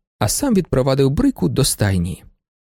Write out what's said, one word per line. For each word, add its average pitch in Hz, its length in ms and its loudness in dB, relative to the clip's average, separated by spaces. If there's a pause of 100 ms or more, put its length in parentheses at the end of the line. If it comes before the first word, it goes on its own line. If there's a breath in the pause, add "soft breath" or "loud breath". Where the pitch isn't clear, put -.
(180)
а 104 100 0
сам 269 260 -2
відпровадив 135 560 2
брику 214 380 0
до 127 160 0
стайні. 92 600 -2 (540)